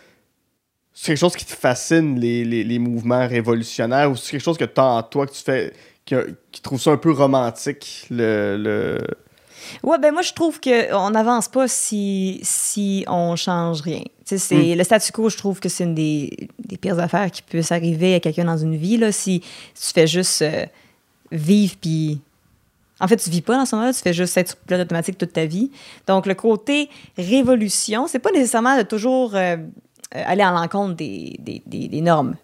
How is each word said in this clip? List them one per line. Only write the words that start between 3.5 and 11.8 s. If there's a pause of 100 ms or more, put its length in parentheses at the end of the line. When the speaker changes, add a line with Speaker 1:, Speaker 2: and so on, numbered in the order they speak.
Speaker 1:
ou
c'est
quelque
chose
que
t'as
en
toi,
que
tu
fais, (340)
que, (160)
qui
trouve
ça
un
peu
romantique,
le...
le (840)
Speaker 2:
Ouais,
ben
moi,
je
trouve
que
on
n'avance
pas
si,